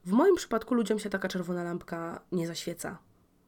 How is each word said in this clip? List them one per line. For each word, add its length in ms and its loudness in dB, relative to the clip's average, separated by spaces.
W 60 -6
moim 240 8
przypadku 400 -2
ludziom 240 2
się 120 -6
taka 180 -2
czerwona 360 -4
lampka 560 -8
nie 140 -2
zaświeca. 520 -8